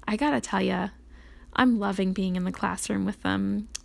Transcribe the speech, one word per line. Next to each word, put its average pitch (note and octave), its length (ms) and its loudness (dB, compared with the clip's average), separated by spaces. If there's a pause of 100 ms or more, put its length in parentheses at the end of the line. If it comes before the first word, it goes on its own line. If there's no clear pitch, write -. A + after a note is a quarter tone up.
I G#3 80 0
gotta C#4+ 240 2
tell F#3+ 200 -2
ya, F#3+ 280 0 (680)
I'm B3 240 6
loving G3 340 0
being F#3+ 220 0
in F3+ 100 -2
the F#3 60 -2
classroom - 540 -2
with G#3 180 -4
them. G3+ 460 0 (160)